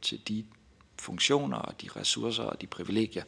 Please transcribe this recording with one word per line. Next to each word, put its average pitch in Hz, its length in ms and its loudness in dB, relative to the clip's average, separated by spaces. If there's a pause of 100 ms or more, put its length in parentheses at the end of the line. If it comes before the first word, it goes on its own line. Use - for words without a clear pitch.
til - 260 -2
de 110 180 -2 (540)
funktioner - 580 2
og - 240 -6
de - 140 -12
ressourcer 117 480 0
og - 180 -2
de 92 60 -8
privilegier, 95 600 0